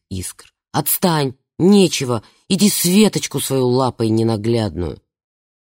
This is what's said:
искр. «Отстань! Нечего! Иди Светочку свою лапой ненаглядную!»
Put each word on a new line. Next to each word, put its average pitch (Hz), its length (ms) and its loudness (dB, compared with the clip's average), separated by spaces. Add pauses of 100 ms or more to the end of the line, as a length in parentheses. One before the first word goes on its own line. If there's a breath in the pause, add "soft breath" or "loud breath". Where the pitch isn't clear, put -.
(100)
искр. - 420 -12 (200)
«Отстань! 151 640 -2 (220)
Нечего! 156 680 2 (240 soft breath)
Иди 196 200 2
Светочку 180 720 0
свою 127 300 -2
лапой 123 400 0
ненаглядную!» 110 920 -2 (640)